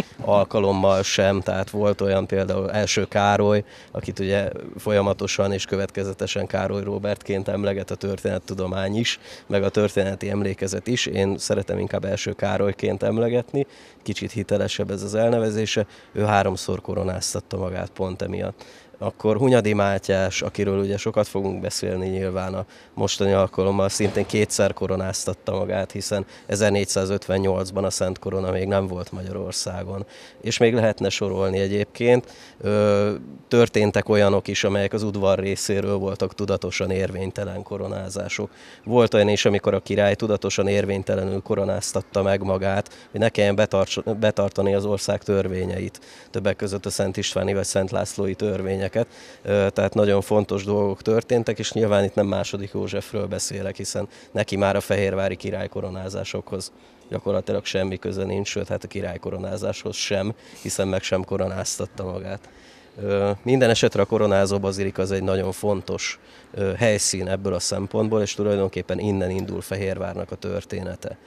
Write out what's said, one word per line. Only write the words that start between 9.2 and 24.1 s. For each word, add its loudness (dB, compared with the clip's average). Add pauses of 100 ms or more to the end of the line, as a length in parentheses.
meg 2
a 2
történeti 0
emlékezet -4
is. 0
Én 0
szeretem -2
inkább -4
első -4
Károlyként -2
emlegetni, 0 (380)
kicsit -6
hitelesebb -2
ez -6
az -4
elnevezése. 2 (260)
Ő -2
háromszor 2
koronáztatta -4
magát -6
pont -6
emiatt. -6 (360)
Akkor 0
Hunyadi 4
Mátyás, 2
akiről 0
ugye 0
sokat 0
fogunk -2
beszélni -4
nyilván -2
a -6 (280)
mostani 0
alkalommal, 2
szintén 0